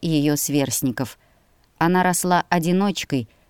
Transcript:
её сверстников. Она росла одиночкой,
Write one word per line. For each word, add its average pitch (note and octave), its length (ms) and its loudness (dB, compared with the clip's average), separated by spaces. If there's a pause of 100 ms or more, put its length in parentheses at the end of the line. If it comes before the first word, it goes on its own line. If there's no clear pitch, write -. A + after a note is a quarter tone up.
её D3+ 340 2
сверстников. C3+ 840 -2 (580)
Она F3+ 240 2
росла F3+ 480 0
одиночкой, F3 800 0 (200)